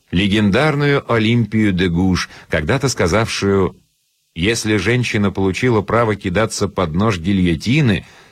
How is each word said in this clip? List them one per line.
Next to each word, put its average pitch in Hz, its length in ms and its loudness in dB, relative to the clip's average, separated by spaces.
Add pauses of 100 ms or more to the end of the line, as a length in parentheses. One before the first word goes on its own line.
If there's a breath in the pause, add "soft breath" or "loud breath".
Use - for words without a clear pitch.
(120)
легендарную 151 1000 0
Олимпию 110 600 2
де 90 160 0
Гуш, 87 420 0 (180 loud breath)
когда-то 107 400 -2
сказавшую: 101 880 0 (600)
«Если 107 400 -2
женщина 107 560 0
получила 101 500 0
право 107 320 0
кидаться 101 540 -2
под 85 260 -4
нож 98 240 0
гильотины, 95 880 0 (260 loud breath)